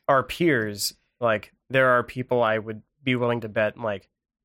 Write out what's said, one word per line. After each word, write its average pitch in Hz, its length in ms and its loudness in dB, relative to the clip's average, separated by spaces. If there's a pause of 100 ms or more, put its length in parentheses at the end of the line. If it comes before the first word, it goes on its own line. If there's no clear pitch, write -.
our 135 160 4
peers, 110 720 -2 (260)
like, 110 320 -2 (180)
there 131 200 4
are 123 140 4
people 123 380 -2
I 110 160 2
would 107 240 -8 (220)
be 127 120 0
willing 120 260 -2
to 110 80 -8
bet, 104 280 -2
like, 107 320 -6 (360)